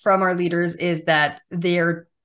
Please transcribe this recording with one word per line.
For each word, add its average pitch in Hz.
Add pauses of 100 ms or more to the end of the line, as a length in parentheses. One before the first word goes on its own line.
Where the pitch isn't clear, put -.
from 190
our 185
leaders 170
is 170
that 151 (100)
they're 170 (160)